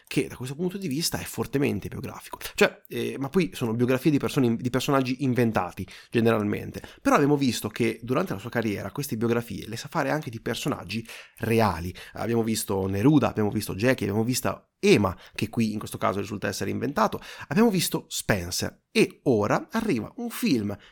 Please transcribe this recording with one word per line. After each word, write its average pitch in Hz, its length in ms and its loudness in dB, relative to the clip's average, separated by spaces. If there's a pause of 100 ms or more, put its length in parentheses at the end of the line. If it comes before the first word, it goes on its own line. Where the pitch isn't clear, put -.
che 113 200 0
da - 100 -14
questo 131 180 -10
punto 180 220 -4
di 190 100 -8
vista 143 320 -2
è 85 40 -8
fortemente 117 680 -2
biografico. - 500 -12 (160)
Cioè, - 320 2
eh, 117 320 -4
ma 135 80 -4
poi 185 260 2
sono 113 200 -2
biografie 123 380 2
di 139 60 4
persone, 120 380 2
di 123 140 -2
personaggi 131 560 0
inventati 107 600 0 (240)
generalmente. 107 720 0 (200)
Però 269 140 4
abbiamo 147 200 6
visto 127 320 0
che 113 340 -2
durante 131 300 -2
la 101 80 -8
sua 117 100 -10
carriera 104 420 -4
queste 143 260 -6
biografie 113 500 -2
le 107 80 -12
sa - 140 -12
fare 135 200 -2
anche 143 200 -2
di 113 100 -10
personaggi 113 640 -6 (340)
reali. 101 540 2 (200)
Abbiamo 113 300 0
visto 107 440 -2
Neruda, 113 400 4
abbiamo 104 240 0
visto 101 240 -4
Jackie, 127 320 2
abbiamo 107 160 0
visto 113 460 -4 (140)
Ema, 110 340 6 (160)
che - 140 -4
qui 113 240 0
in 107 80 -4
questo 110 180 -10
caso 104 220 0
risulta 104 300 -4
essere 101 200 -4
inventato, 127 520 -2 (260)
abbiamo 220 220 4
visto 175 400 0
Spencer 92 720 -4 (100)
e - 320 2
ora 113 480 2
arriva 214 460 -2
un 240 120 -8
film 110 460 0 (160)